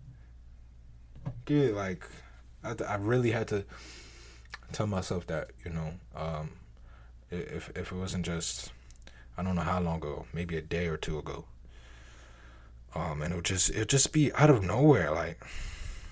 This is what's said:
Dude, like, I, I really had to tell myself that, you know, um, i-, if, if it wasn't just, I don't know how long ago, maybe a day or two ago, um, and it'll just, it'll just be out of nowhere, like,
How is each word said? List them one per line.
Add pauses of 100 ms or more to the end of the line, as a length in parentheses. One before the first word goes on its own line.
(1500)
Dude,
like, (580)
I, (120)
I
really
had
to (1040)
tell
myself
that, (140)
you
know, (240)
um, (800)
i-,
if,
if
it
wasn't
just, (680)
I
don't
know
how
long
ago,
maybe
a
day
or
two
ago, (1500)
um,
and
it'll
just,
it'll
just
be
out
of
nowhere,
like, (680)